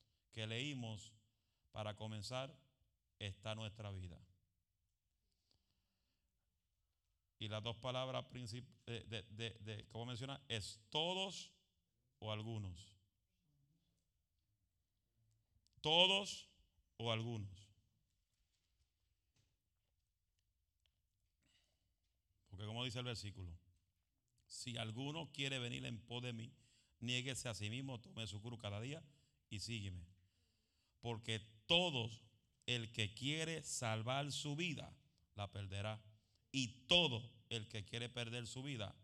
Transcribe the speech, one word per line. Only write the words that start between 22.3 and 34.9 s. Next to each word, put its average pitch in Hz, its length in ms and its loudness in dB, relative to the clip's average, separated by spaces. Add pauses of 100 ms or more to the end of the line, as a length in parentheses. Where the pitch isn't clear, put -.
Porque 104 120 -6
como 117 180 0
dice 123 140 0
el 123 60 0
versículo, 95 460 -4 (960)
"Si - 300 -6
alguno 135 560 -2
quiere 135 260 0
venir 127 260 -2
en 120 200 -2
pos 120 180 -4
de 123 80 -2
mí, 117 220 -6 (480)
niéguese 123 480 0
a 110 40 0
sí 104 160 -2
mismo, 131 300 -4
tome 110 280 -6
su 101 140 -6
cruz 113 200 -8
cada 101 180 -2
día 139 240 -4 (460)
y 107 100 -4
sígueme. 101 480 -4 (960)
Porque 113 400 0 (240)
todo 165 440 6 (560)
el 117 280 0
que 107 200 2
quiere 156 480 0
salvar 127 720 0
su 143 240 0
vida, 147 400 -2 (400)